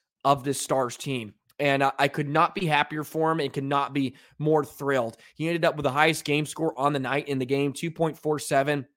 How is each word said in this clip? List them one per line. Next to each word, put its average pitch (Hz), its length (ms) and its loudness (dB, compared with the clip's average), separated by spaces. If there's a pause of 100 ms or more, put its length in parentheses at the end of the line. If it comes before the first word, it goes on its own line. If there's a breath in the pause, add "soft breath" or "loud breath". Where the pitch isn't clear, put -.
(240)
of 135 200 4
this 139 160 -2
Stars 131 360 0
team. 120 380 -6 (240)
And 139 260 2
I, 135 140 2
I 143 100 4
could 143 200 -4
not 156 260 2
be 196 120 -2
happier 151 380 0
for 160 260 0
him 160 100 0
and 139 120 -4
could 139 120 -4
not 139 280 0
be 135 240 -2 (220 loud breath)
more 151 260 2
thrilled. 131 540 -2 (160 loud breath)
He 156 120 -6
ended 170 180 -2
up 147 120 2
with 147 80 -2
the 135 60 2
highest 156 340 2
game 147 220 0
score - 320 -4
on 143 140 2
the 143 60 0
night 135 300 -2
in 139 100 -2
the 127 80 -2
game, 139 260 0
two 165 180 -6
point 160 280 -4
four 151 200 -2
seven. 143 480 0 (100)